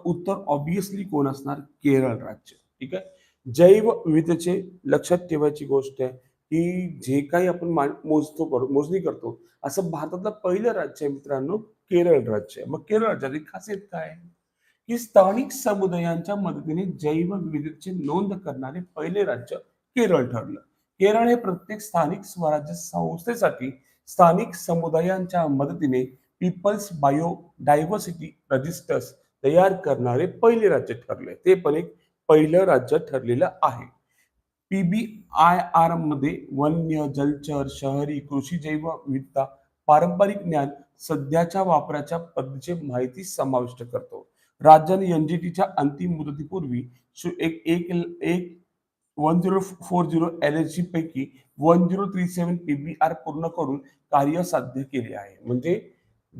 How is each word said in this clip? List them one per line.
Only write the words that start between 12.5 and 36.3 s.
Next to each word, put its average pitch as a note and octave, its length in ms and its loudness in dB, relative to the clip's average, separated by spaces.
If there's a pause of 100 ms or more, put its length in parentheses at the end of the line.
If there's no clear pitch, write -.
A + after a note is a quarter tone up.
मग D#3 140 -8
केरळ G#3+ 260 0
राज्याची C#3 320 -4
खासियत F#3+ 420 -12 (120)
काय D#3+ 160 -10
आहे? E3+ 220 -20 (580)
की A#3 100 -4
स्थानिक A3 540 4
समुदायांच्या F3 840 -2
मदतीने D#3+ 500 -4
जैव E3 500 -2
विविधतेची D#3 560 -8
नोंद F#3 440 -2
करणारे C#3 460 -10 (160)
पहिले F3 280 -2
राज्य D3 320 -6 (400)
केरळ F3+ 300 2
ठरलं. A#2+ 340 -10 (400)
केरळ A3 280 4
हे A#3+ 60 6
प्रत्येक G#3+ 460 -6
स्थानिक E3+ 440 -2
स्वराज्य D3+ 500 -2
संस्थेसाठी E3+ 1040 -4 (260)
स्थानिक F#3 480 4
समुदायांच्या E3+ 920 -2
मदतीने C3 580 0 (360)
पीपल्स G3+ 480 -2 (120)
बायोडायव्हर्सिटी D#3 1400 -2 (100)
रजिस्टर्स C#3 640 -4 (300)
तयार F3+ 280 6
करणारे C3 540 0
पहिले A3 420 4
राज्य A#2+ 260 0
ठरले, F2+ 400 -12
ते F#3 200 6
पण E3+ 200 0
एक F3 200 -4 (340)
पहिलं D#3 300 6
राज्य D3+ 400 4
ठरलेलं C3+ 500 0 (140)
आहे. B2+ 220 -2 (840)
पीबीआयआर F3 1200 2
मध्ये D3+ 580 -4